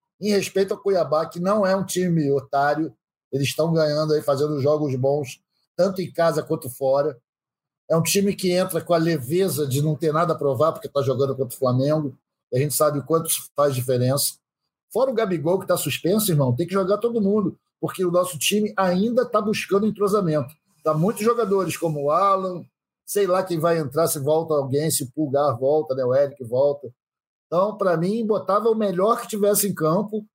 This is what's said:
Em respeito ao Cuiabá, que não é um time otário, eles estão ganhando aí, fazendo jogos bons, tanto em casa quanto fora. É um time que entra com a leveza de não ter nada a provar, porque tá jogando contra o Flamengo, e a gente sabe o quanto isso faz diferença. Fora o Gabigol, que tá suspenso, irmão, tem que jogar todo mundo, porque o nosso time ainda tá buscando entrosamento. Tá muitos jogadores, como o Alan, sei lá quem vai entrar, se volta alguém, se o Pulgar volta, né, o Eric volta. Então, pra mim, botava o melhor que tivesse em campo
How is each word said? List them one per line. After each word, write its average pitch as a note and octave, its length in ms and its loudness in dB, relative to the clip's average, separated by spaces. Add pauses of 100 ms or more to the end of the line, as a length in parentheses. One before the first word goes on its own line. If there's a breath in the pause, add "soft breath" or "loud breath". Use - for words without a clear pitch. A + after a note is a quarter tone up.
(200)
Em G3+ 120 -2
respeito G3 420 0
ao G3+ 60 -6
Cuiabá, D#3+ 460 0
que F3 160 -10
não G3+ 260 2
é F#3+ 80 2
um G3 100 -2
time E3+ 460 0
otário, C#3+ 640 0 (380)
eles C3+ 160 0
estão E3 240 0
ganhando D#3 400 2
aí, D3+ 80 2
fazendo C#3+ 400 0
jogos D3 340 0
bons, C3+ 460 -2 (340)
tanto F#3+ 260 0
em D#3 100 -8
casa D#3+ 300 0
quanto D#3 280 -4
fora. C#3 480 0 (720)
É D#3+ 80 2
um E3 60 2
time G3 300 0
que F#3 180 -2
entra F3+ 300 0
com F3 120 0
a E3+ 40 6
leveza D#3+ 680 0
de C3+ 140 0
não D#3 140 0
ter D3+ 180 0
nada E3 200 0
a D#3 40 -2
provar, C#3+ 340 2
porque - 160 -14
tá C#3+ 140 -2
jogando C3 340 0
contra B2+ 180 -4
o - 60 -16
Flamengo, C3+ 580 0 (340)
e B2 60 0
a - 40 2
gente D3 120 -2
sabe C#3+ 260 2
o C#3 60 -6
quanto E3 240 0
isso - 240 -6
faz C#3+ 220 2
diferença. B2+ 600 0 (580)
Fora C4 180 0
o - 20 -6
Gabigol, F#3 460 0
que F#3+ 80 -8
tá F3+ 80 2
suspenso, F#3+ 560 0
irmão, C3 240 2
tem E3+ 100 -2
que F3+ 80 -6
jogar G3 240 2
todo A#3 240 -2
mundo, G3 360 0 (240)
porque F3+ 240 -4
o F3 60 0
nosso F3+ 260 0
time G#3 400 0
ainda G3 480 2
tá A3 160 0
buscando G3+ 440 0
entrosamento. F#3 680 0 (280)
Tá D#3 120 0
muitos G3+ 300 0
jogadores, G3 520 0
como D3+ 300 -2
o D3 60 2
Alan, F#3 520 0 (420)
sei G3+ 220 0
lá F#3 160 2
quem F3 160 -2
vai E3+ 180 2
entrar, D3+ 300 0
se D3+ 120 -4
volta D#3 340 0
alguém, C#3+ 360 0
se - 140 -2
o B2 80 -10
Pulgar C#3 460 0
volta, D3 380 0
né, C3 100 -2
o B2+ 100 0
Eric C3+ 300 0
volta. C#3 420 0 (600)
Então, G3+ 300 0
pra F3+ 200 2
mim, G#3 280 0
botava G#3 440 0
o A3 60 2
melhor G#3 440 0
que - 80 -12
tivesse G3+ 400 0
em F#3 60 -4
campo G#3 600 -2